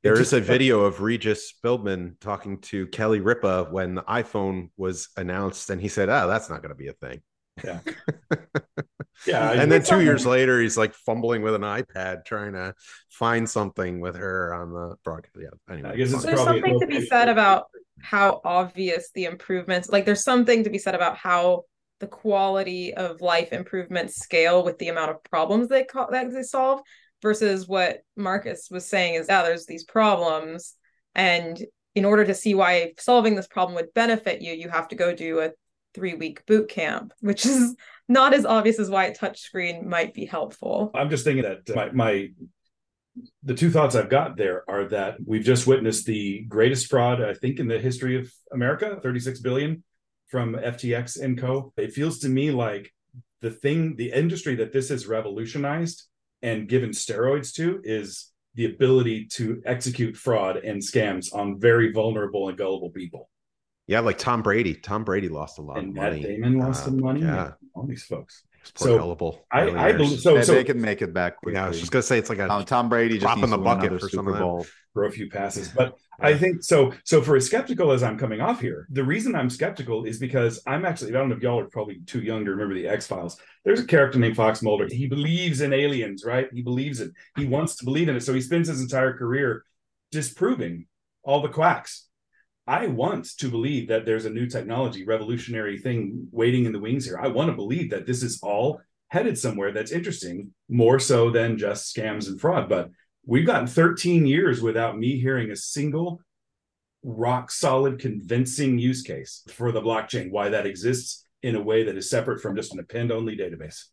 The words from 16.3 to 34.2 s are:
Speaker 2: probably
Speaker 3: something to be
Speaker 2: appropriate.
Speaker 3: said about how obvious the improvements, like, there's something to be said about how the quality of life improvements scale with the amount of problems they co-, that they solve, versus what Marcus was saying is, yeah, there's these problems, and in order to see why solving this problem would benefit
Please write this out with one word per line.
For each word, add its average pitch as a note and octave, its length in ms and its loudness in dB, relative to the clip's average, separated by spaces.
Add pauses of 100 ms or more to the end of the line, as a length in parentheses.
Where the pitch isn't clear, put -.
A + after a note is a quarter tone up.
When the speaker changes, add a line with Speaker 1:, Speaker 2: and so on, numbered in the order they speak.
Speaker 2:
probably - 180 4
Speaker 3:
something F#4+ 200 2
to F4+ 60 0
be C#4+ 80 -4
Speaker 2:
appropriate. B3+ 140 -2
Speaker 3:
said A#3+ 200 4
about G#3 380 4 (340)
how G3+ 420 2
obvious F3 720 -2
the F3+ 120 -4
improvements, F3+ 640 -4
like, G3 180 2
there's G#3 180 2
something A#3+ 400 4
to G#3 60 0
be G3 80 -4
said F#3 180 -2
about F3 200 0
how F3+ 500 2 (340)
the G3+ 80 -10
quality F#3+ 840 0
of F3 260 -6
life E3+ 320 2
improvements F3+ 640 -6
scale F3 480 4
with F3 140 -2
the E3+ 100 -6
amount D#3+ 240 -2
of D#3 100 -10
problems G3+ 460 0
they C4 160 4
co-, C4 260 -4
that B3 220 -2
they C4 100 -6
solve, C4+ 380 0 (400)
versus G3+ 480 0
what F#3 320 0 (160)
Marcus G3 560 -6
was F#3 140 -10
saying F3+ 280 0
is, E3 140 -2
yeah, F#3+ 160 4
there's E3+ 220 -2
these E3 180 -14
problems, E3+ 880 0 (400)
and F3 500 0 (300)
in G3 100 2
order G#3 200 6
to F#3 100 2
see G3+ 220 2
why F3 420 4
solving A3+ 380 4
this F#3+ 100 -6
problem F3+ 300 -2
would E3+ 180 -6
benefit A3+ 480 0